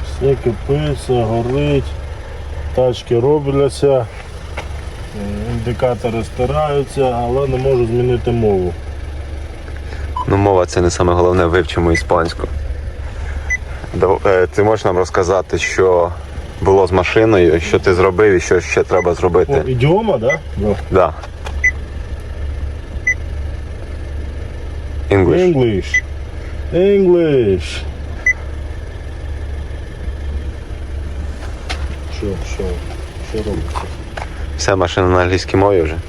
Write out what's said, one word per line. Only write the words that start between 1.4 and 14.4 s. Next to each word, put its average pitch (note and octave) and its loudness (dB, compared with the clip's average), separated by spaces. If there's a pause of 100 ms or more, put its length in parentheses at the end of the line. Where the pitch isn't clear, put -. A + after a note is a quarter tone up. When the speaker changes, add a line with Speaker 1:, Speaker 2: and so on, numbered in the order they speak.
Speaker 1:
тачки B2 2
робляться, C#3 2 (1500)
індикатори A#2 -2
стираються, C#3+ 0 (200)
але C3 0
не C3 0
можу C3 2
змінити A#2+ 0
мову. G#2 2 (1500)
Speaker 2:
Ну, G2 2
мова G2 4
це F#2 0
не F2 4
саме F2 2
головне, F2 4
вивчимо E2+ 2
іспанську. E2 0 (1500)
Дав-, F#2 4
е, F#2 6